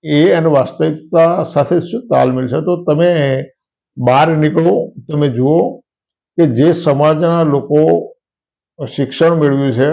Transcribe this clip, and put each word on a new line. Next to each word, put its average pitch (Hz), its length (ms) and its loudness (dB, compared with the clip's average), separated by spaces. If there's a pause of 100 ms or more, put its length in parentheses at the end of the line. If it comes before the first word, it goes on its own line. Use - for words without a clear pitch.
એ 156 300 2
અને 165 160 0
વાસ્તવિકતા 160 920 0
સાથે 160 380 -2
શું 226 280 -8
તાલમેલ 131 400 0
છે, 156 120 -4
તો 175 240 -4
તમે 147 600 0 (540)
બહાર 139 380 2
નીકળો, 156 560 0 (200)
તમે 147 160 0
જુઓ 151 480 0 (600)
કે 170 100 2
જે 135 260 2
સમાજના 156 720 0
લોકો 151 680 0 (840)
શિક્ષણ 165 380 0
મેળવ્યું 139 380 0
છે 131 200 0